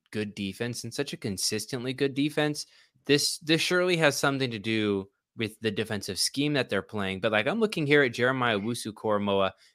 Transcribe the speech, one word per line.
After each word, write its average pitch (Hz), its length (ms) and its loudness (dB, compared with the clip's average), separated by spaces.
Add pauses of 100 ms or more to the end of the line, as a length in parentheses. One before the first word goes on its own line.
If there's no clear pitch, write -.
(120)
good 107 240 -4
defense 107 480 -6
and 117 100 -12
such 139 200 -6
a - 20 -8
consistently 117 760 -4
good 135 220 -2
defense. 147 520 -2 (400)
This, 143 320 2
this 160 220 2
surely 180 360 2
has 147 200 4
something 135 360 0
to 113 80 -6
do 104 480 0 (280)
with 110 260 -4
the 110 100 0
defensive 101 480 -4
scheme 147 320 0
that 131 180 0
they're 101 100 2
playing. 95 380 -4
But, 107 140 0
like, 107 160 2
I'm 202 100 0
looking 214 260 0
here 143 200 6
at 120 100 0
Jeremiah 120 460 2
Owusu-Koramoah, 101 880 0 (240)